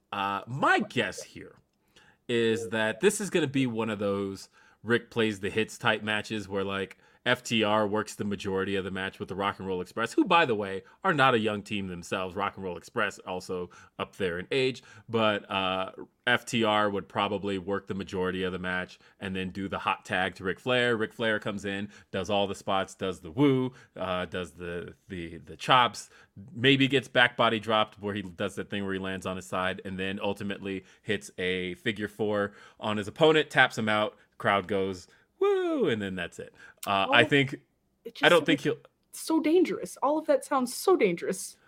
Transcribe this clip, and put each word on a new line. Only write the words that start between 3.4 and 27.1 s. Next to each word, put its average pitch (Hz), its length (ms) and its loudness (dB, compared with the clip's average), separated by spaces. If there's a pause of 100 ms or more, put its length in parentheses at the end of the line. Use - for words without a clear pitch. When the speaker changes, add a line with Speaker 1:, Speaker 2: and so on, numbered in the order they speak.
Speaker 1:
be 135 180 0
one 113 240 -2
of 104 100 -4
those 98 500 -2 (340)
Rick 117 260 0
plays 110 300 0
the 98 100 -4
hits 110 280 -2
type 110 260 0
matches 107 460 -4
where, 98 160 -2
like, 98 320 -6 (280)
F 123 180 2
T 113 180 2
R 107 240 4
works 104 300 -2
the 113 80 -8
majority 98 540 -2
of 92 80 -4
the 95 60 -6
match 95 280 -6
with 101 80 -8
the 95 80 -10
Rock 98 240 -2
and 95 80 -8
Roll 92 140 -4
Express, 113 320 -6
who, 330 100 2
by 175 220 4
the 120 100 0
way, 98 280 -6 (200)
are 190 100 2
not 135 200 6
a 113 60 2
young 104 220 -2
team 98 260 -6
themselves. 92 500 -6
Rock 98 180 -2
and 95 80 -12
Roll 87 140 -8
Express 101 420 -4
also 90 500 -6 (300)
up 95 160 -6
there 90 240 -2
in 90 100 -12
age, 131 320 0 (280)
but, 110 420 2
uh, 95 400 -2 (340)
F 123 200 4
T 113 180 0
R 104 260 4
would 98 200 -4
probably 101 480 -2
work 95 300 -4
the 104 60 -6
majority 92 500 -2
of 92 100 -2
the 92 60 -6
match 92 380 -6 (220)
and 95 160 -6
then 92 140 -4
do 98 180 -6
the 90 120 -4
hot - 260 -2
tag 92 300 -2
to 92 100 -12
Ric 90 120 -2
Flair. 123 380 2
Ric 107 160 -2
Flair 110 260 0
comes 101 280 -6
in, 101 240 -4 (220)
does 95 180 -4
all 101 180 4
the 98 80 -6
spots, 95 400 -2
does 92 240 -4
the 80 120 -14
woo, 131 420 2 (240)
uh, 90 260 -2
does 90 280 -6
the, 87 420 -10 (160)
the, 85 300 -10
the 80 180 -18
chops, 120 520 4 (460)
maybe 135 320 4
gets 135 220 0
back 120 260 4